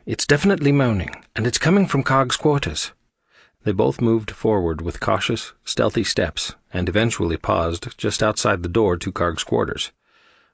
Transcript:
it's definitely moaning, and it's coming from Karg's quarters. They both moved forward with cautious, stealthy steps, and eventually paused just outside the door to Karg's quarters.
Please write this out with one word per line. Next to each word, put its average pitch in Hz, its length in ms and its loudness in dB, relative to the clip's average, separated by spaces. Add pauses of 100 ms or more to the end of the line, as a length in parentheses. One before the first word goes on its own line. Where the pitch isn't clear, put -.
it's - 180 -4
definitely 143 460 2
moaning, 120 520 2 (120)
and 107 100 -2
it's 120 140 0
coming 190 260 4
from 139 180 0
Karg's 135 320 2
quarters. 143 560 0 (720)
They 107 80 -2
both 113 300 0
moved 113 300 0
forward 87 500 0
with 85 180 -6
cautious, - 540 -2 (100)
stealthy 113 400 0
steps, - 520 -2 (180)
and 90 160 -2
eventually 92 480 0
paused 87 600 -2
just - 260 -2
outside 104 400 0
the 90 60 -4
door 92 280 2
to 92 140 -6
Karg's 87 320 0
quarters. - 480 -2 (640)